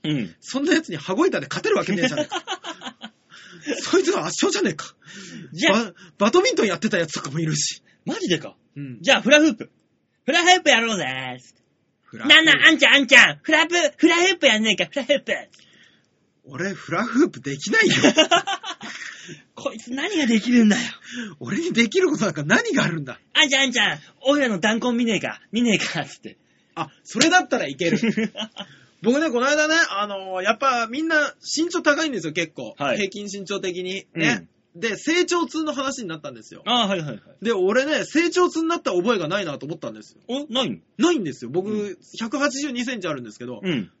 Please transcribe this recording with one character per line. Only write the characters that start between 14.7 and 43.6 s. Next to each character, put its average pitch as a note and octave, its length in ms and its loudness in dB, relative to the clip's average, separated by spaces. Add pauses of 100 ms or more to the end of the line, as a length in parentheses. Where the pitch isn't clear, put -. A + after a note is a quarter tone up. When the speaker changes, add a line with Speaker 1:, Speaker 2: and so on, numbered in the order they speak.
Speaker 1:
え F3+ 60 -2
か、 - 40 -6
フ - 80 -10
ラ C4+ 80 -4
フ D4 80 0
ー C4+ 120 2
プ。 G#3+ 80 -4 (1120)
Speaker 2:
俺、 F3+ 280 -6
フ - 200 -10
ラ F3+ 100 0
フ B3 220 2
ー - 40 2
プ - 120 -12
で C#3 160 -8
き G3 160 -6
な A4 100 4
い F#4+ 60 4
よ。 - 80 4
Speaker 1:
<laughs> - 1600 0
こ - 160 -6
い A3+ 60 -14
つ A#3+ 140 -12
何 E4+ 260 -4
が C#4 80 2
で A3+ 140 4
き A#3+ 120 0
る A#3 120 8
ん G#3 40 8
だ G3 80 6
よ。 - 60 -2 (580)
Speaker 2:
俺 B2 180 -4
に E4+ 140 -2
で A3+ 160 2
き F#4 120 0
る F4+ 80 4
こ C#4 80 0
と - 100 0
な E3+ 40 0
ん - 40 -10
か C#3+ 100 -6
何 G4+ 300 2
が - 100 2
あ D#3 40 0
る E3 120 -4
ん C#3 40 -8
だ。 A#2+ 140 -12 (140)
Speaker 1:
あ D#4 120 4
ん C#4+ 40 2
ち C4+ 80 0
ゃ C4+ 40 2
ん、 C4+ 40 4
あ - 20 2
ん B3+ 60 -2
ち A#3 80 0
ゃ F3 160 0
ん。 - 20 -16 (220)
俺 C#4+ 220 0
ら B3+ 60 2
の F#3+ 120 -2
弾 A3 180 2
痕 A#3+ 180 -2
見 B3 80 0
ね A3 120 0
え - 20 -2
か、 B2 220 -6 (100)
見 A#3 120 0
ね A3 200 4
え - 20 -4
か、 D3 200 -6
つ - 140 -16
っ - 20 -20
て。 - 180 -16 (380)
Speaker 2:
あ、 D#3 140 -6 (120)
そ - 160 -10
れ D#4 100 0
だ F4+ 120 4
っ - 80 -8
た B3 100 -2
ら D#3 80 -4
い C#3 80 -8
け E3+ 160 -2
る。 A3 80 0
Speaker 1:
<laughs> G#3+ 320 -2 (720)
Speaker 2:
僕 B3+ 180 2
ね、 D#4+ 100 0
こ A#3 100 -2
の C4 60 0
間 D4+ 220 0
ね、 D#4 60 2 (160)
あ G3+ 160 -4
の F#3+ 340 -8
ー、 - 20 -6
や G#3 100 2
っ A3 60 -2
ぱ A#3+ 320 0
み C#4 120 -6
ん D#4+ 40 -4
な D4+ 340 0
身 E4 280 -4
長 F4 140 -4
高 D4+ 240 2
い - 20 -4
ん C4+ 40 -4
で G3 80 -4
す D#3 80 -6
よ、 D3 40 -6
結 E3 220 -4
構。 A#2 240 -12
Speaker 1:
は C#3 160 -2
い。 - 20 0
Speaker 2:
平 G3+ 120 -2
均 G#3 240 -12
身 G3 120 -10
長 G3 160 -6
的 F3+ 220 -6
に。 F#3 320 -8
Speaker 1:
う E3 40 -6
ん。 E3 40 0
Speaker 2:
ね。 E3 260 0 (260)
で、 G3 220 -6
成 F4 300 0
長 F4 200 -2
痛 D#4 180 -6
の D4+ 100 -4
話 C4+ 240 -4
に G#3+ 100 -8
な D#3+ 80 -8
っ D3+ 40 -16
た C#3 100 -12
ん B2 40 -18
で A2 80 -18
す - 120 -20
よ。 - 100 -20
Speaker 1:
あ A3+ 220 2
ー、 - 20 -2
は G3 80 0
い E3+ 40 -4
は D3+ 60 -6
い - 40 -8
は A2+ 40 -8
い。 G2+ 60 -14 (220)
Speaker 2:
で、 A#3 100 0
俺 G3+ 320 2
ね、 C4+ 200 -2
成 E4 260 0
長 F4+ 180 2
痛 D#4+ 140 -2
に D#4+ 60 -2
な E4+ 80 0
っ F4 60 -6
た A#3+ 100 -2
覚 G3 240 2
え - 20 -2
が D#3 100 -4
な G3+ 120 -2
い F#3+ 40 -4
な C#3 140 -6
と C3+ 80 -12
思 D#3+ 100 -8
っ - 20 -20
た A#2+ 120 -8
ん G#2+ 40 -18
で G#2+ 80 -18
す - 140 -20
よ。 - 120 -20
Speaker 1:
お、 C4+ 240 -6
な B3 120 -2
い D#3 60 -4
の？ E3 80 -8 (200)
Speaker 2:
な E4 140 2
い D#4+ 60 0
ん G3 60 -4
で C3+ 100 -6
す - 100 -14
よ。 A#2 60 -10
僕、 F#3+ 200 -4
Speaker 1:
う G#3 200 -4
ん。 - 60 -12 (220)
Speaker 2:
百 A#3 200 -6
八 C#4 200 -2
十 C#4+ 120 -4
二 A#3+ 140 -6
セ B3+ 100 -6
ン G#3 60 -10
チ F3 80 -6
あ D#3 40 -4
る C3 80 -8
ん A#2+ 40 -12
で G#2+ 80 -14
す - 60 -20
け A#2+ 80 -12
ど、 A#2+ 160 -12